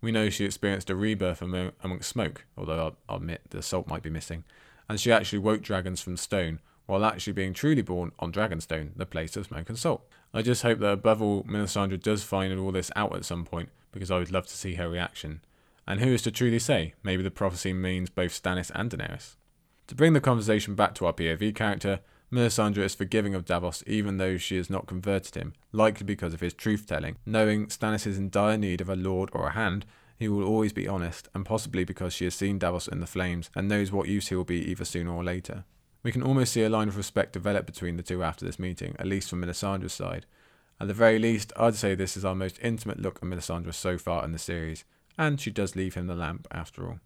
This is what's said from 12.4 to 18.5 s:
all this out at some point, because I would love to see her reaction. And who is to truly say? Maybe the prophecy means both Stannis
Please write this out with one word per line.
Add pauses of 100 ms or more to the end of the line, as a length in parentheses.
all
this
out
at
some
point, (240)
because
I
would
love
to
see
her
reaction. (480)
And
who
is
to
truly
say? (100)
Maybe
the
prophecy
means
both
Stannis